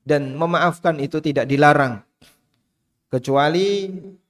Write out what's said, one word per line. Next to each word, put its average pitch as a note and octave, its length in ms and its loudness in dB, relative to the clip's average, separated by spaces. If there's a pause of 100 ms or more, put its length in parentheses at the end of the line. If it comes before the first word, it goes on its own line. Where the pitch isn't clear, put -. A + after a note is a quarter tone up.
Dan C#3 300 -2
memaafkan E3+ 680 0
itu C#3 180 -4
tidak C#3 320 -2
dilarang. C#3 520 4 (1040)
Kecuali E3+ 840 0 (360)